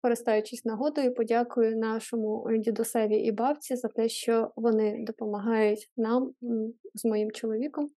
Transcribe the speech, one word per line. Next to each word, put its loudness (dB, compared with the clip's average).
користуючись 0
нагодою, 0
подякую 2
нашому, -2
е, 4
дідусеві 0
і 2
бабці -2
за -4
те, 0
що 0
вони 2
допомагають 0
нам, 0
м, -2
з -10
моїм 2
чоловіком -4